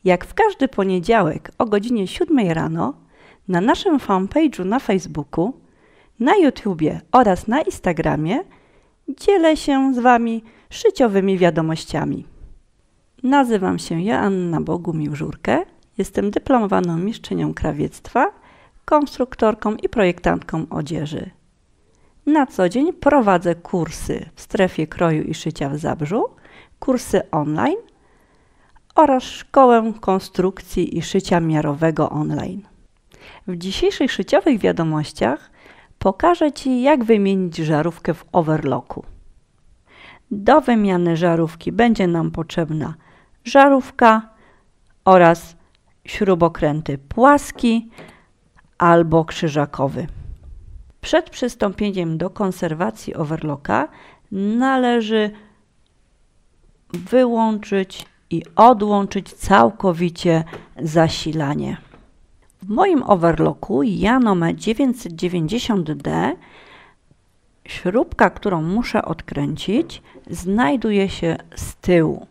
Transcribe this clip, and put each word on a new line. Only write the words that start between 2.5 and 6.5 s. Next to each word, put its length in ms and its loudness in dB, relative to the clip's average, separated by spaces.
rano 400 -4
na 140 0
naszym 360 2
fanpage'u 680 0
na 140 -2
Facebooku, 760 -2
na 160 4
YouTubie 680 0